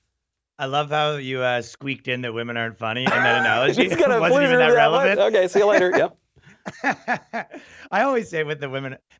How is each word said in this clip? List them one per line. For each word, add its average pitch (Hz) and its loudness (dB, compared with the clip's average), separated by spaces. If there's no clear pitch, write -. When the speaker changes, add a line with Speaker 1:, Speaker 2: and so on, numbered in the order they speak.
Speaker 1:
I 139 -4
love 143 -2
how 151 0
you, 131 -6
uh, 123 0
squeaked 131 -10
in 127 -2
that 117 -6
women 117 -6
aren't 113 -6
funny 117 -6
in - -2
that 120 2
analogy. 117 2
Speaker 2:
<laughs> 190 0
He's 190 -4
gonna 277 2
Speaker 1:
It 220 0
wasn't 269 2
even 254 2
Speaker 2:
fleer - 4
Speaker 1:
that 254 4
Speaker 2:
that 247 4
Speaker 1:
relevant. 196 4
Speaker 2:
much. 214 2
Okay, 185 2
see 196 0
you 208 4
later. 185 4
Yep. 160 -2
Speaker 1:
<laughs> - -
I 196 0
always 254 -2
say 156 -4
with 147 -8
the 143 -6
women, 139 -8